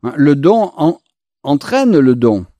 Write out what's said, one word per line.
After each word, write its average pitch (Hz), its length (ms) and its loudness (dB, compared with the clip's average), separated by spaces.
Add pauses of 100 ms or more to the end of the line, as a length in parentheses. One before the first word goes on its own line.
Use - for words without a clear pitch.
Hein, 120 140 -10
le 147 200 2
don 185 420 0
en-, 156 220 -2 (440)
entraîne 165 560 0
le 127 160 2
don. 110 320 -2 (120)